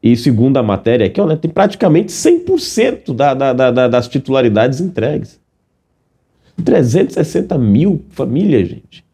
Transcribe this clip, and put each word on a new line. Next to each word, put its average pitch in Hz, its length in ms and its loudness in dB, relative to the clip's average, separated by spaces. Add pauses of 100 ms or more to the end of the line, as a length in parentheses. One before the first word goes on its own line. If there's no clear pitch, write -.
E 117 140 4
segundo 127 420 2
a 123 60 2
matéria 107 420 0
aqui, 196 160 -2
olha, 156 160 0
tem 160 120 -6
praticamente 196 600 0
cem 339 280 0
por 349 200 -2
cento - 540 -4
da, 135 220 0
da, 135 180 0
da, 127 180 2
da, 123 160 2
das 120 200 0
titularidades 131 760 0
entregues. 147 580 -6 (1300)
Trezentos 139 500 0
e 170 80 0
sessenta 170 320 -4
mil 135 540 2
famílias, 135 580 -2
gente. - 460 -18